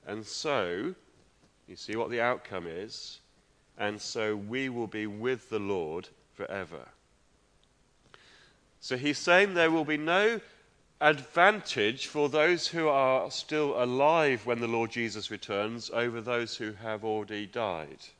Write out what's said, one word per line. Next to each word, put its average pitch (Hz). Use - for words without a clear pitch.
And 104
so," 123
you 92
see 104
what 113
the 117
outcome 104
is, 87
"and 104
so 107
we 120
will 120
be 107
with 113
the 110
Lord 92
forever." 85
So -
he's 139
saying 190
there 165
will 160
be 151
no 190
advantage 151
for 147
those 156
who 160
are 135
still 143
alive 135
when 120
the 117
Lord 117
Jesus 107
returns 107
over 117
those 120
who 107
have 107
already 107
died. 87